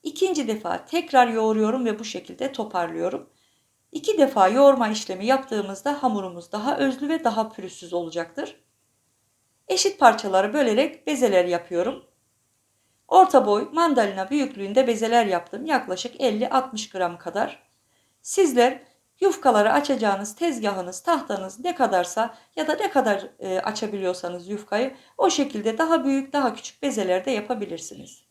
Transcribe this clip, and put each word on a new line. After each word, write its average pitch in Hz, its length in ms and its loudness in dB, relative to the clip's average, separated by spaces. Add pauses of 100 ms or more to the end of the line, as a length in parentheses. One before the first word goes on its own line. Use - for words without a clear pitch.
İkinci 311 440 -2
defa 214 380 -6
tekrar 302 420 4
yoğuruyorum 220 580 0
ve 214 140 -4
bu 226 60 -12
şekilde 190 460 -8
toparlıyorum. 175 800 -6 (600)
İki 415 260 -2
defa 262 300 6
yoğurma 254 400 6
işlemi 208 380 -6
yaptığımızda 262 800 -2
hamurumuz 190 480 -4
daha 214 260 -2
özlü 269 320 -2
ve 320 140 -2
daha 220 260 -2
pürüzsüz 175 440 -14
olacaktır. 170 680 -6 (1040)
Eşit 381 320 0
parçalara 220 540 4
bölerek 277 540 0
bezeler 220 380 2
yapıyorum. 175 580 -4 (1040)
Orta 339 380 6
boy 208 280 0
mandalina 226 560 0
büyüklüğünde 247 580 0
bezeler 226 380 2
yaptım. 190 400 -4
Yaklaşık 247 560 -4
elli 226 280 0
altmış 254 400 -2
gram 175 280 -2
kadar. - 460 -6 (580)
Sizler 262 600 2 (400)
yufkaları 233 520 4
açacağınız 214 640 0
tezgahınız, 202 680 -4
tahtanız 208 560 -4
ne 339 160 -4
kadarsa 220 640 0 (180)
ya 311 120 -4
da 311 80 0
ne 415 160 -2
kadar, 202 360 0 (120)
e, 185 200 -4
açabiliyorsanız 180 880 -6
yufkayı 208 460 -4 (220)
o - 120 4
şekilde 220 480 -2
daha 320 280 2
büyük, 269 280 -2
daha 262 200 0
küçük - 280 -16
bezeler 190 440 0
de 269 60 -2
yapabilirsiniz. 208 1000 -8